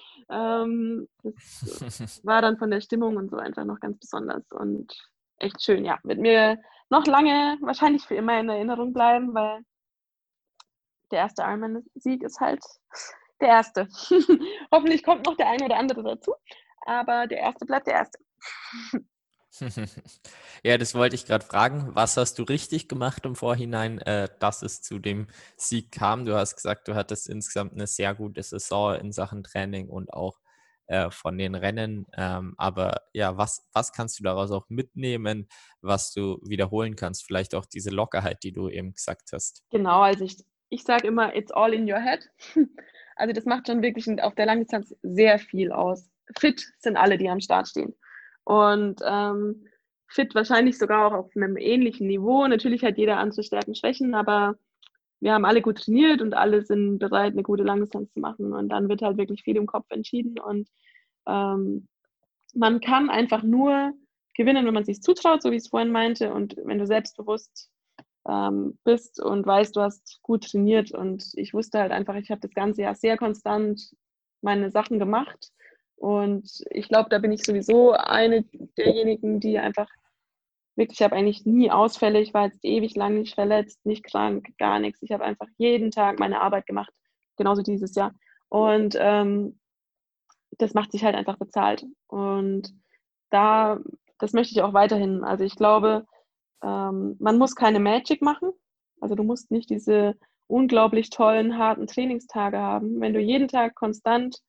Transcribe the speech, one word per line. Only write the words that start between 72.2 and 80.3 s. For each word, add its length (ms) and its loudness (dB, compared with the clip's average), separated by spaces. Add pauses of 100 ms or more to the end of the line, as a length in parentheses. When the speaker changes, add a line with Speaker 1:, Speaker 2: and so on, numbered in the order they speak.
Speaker 1:
hab 100 -8
das 100 -12
ganze 320 -2
Jahr 120 -4
sehr 220 0
konstant 760 -4 (480)
meine 300 0
Sachen 280 0
gemacht. 520 -4 (440)
Und 540 -2 (200)
ich 200 -8
glaub, 200 4
da 100 4
bin 120 2
ich 120 -4
sowieso 500 6
eine 520 2 (320)
derjenigen, 640 2
die 200 0
einfach 280 -4 (880)